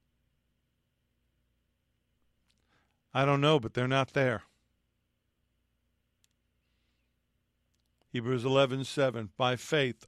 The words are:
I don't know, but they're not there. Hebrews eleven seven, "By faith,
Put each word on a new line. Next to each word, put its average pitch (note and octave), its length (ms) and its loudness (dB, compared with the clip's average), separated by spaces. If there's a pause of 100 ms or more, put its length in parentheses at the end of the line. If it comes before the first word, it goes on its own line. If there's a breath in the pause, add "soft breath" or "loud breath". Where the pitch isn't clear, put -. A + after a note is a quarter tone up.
(3250)
I C3+ 100 2
don't C#3 160 2
know, D3+ 180 4
but A2+ 140 -4
they're B2 160 -2
not C3 240 0
there. B2+ 300 0 (3750)
Hebrews A#2+ 340 -4
eleven C3+ 400 2
seven, A#2 520 -4
"By B2+ 200 0
faith, C3+ 520 -4